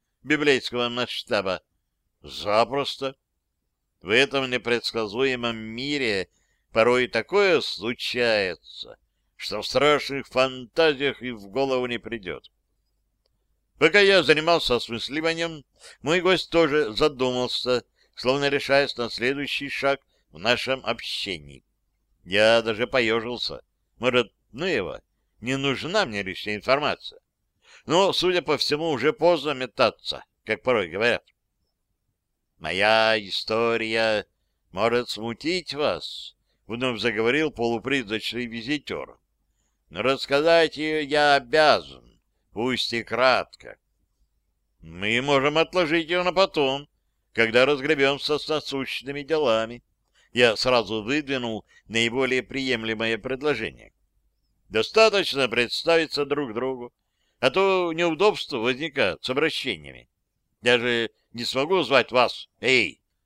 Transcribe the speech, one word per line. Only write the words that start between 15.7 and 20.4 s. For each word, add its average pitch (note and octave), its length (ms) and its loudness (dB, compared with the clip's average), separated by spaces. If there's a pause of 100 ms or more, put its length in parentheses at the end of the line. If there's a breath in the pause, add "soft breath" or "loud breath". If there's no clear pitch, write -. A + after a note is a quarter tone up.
мой F3 220 0
гость F3 260 2
тоже C3+ 460 2
задумался, B2 880 0 (300)
словно C#3 340 0
решаясь C#3 480 0
на A#2 140 -6
следующий C#3 580 -4
шаг C#3 320 -2 (300)
в D#2 80 -20
нашем A#2+ 480 0